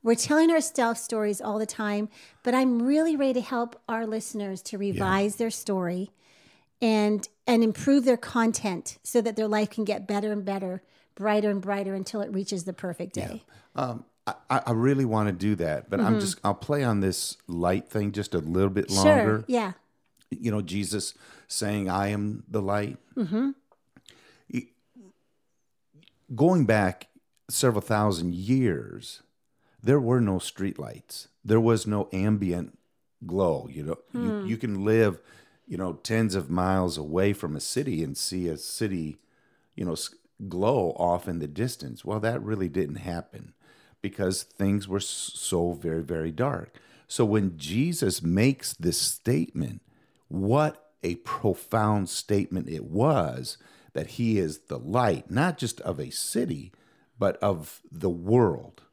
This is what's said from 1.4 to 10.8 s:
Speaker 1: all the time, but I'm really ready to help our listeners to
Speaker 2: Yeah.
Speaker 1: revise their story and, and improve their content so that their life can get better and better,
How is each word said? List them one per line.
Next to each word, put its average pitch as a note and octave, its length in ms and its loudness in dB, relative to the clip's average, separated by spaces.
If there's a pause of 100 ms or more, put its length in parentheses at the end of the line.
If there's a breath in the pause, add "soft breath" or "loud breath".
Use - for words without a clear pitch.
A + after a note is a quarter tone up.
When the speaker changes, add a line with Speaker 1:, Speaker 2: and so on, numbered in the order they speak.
Speaker 1:
all G#3+ 180 -2
the G#3+ 80 0
time, G#3 420 -4 (340 loud breath)
but B3 120 2
I'm B3+ 280 4
really D#4 340 2
ready C4+ 180 2
to B3 80 2
help A#3+ 460 -4
our A3+ 180 -4
listeners G#3 560 -6
to - 140 -10
Speaker 2:
Yeah. G3 160 -2
Speaker 1:
revise G3 440 2
their A3+ 140 -2
story F#3 600 -4 (720 soft breath)
and, G#3+ 480 2 (180)
and A#3 160 6
improve B3+ 440 4
their B3 100 6
content A3+ 840 -2
so - 180 2
that A3 160 -2
their A3 100 0
life G#3+ 240 2
can A3 140 -4
get G3 240 -4
better G#3 240 -2
and G3+ 120 -4
better, F#3+ 380 -4 (320 soft breath)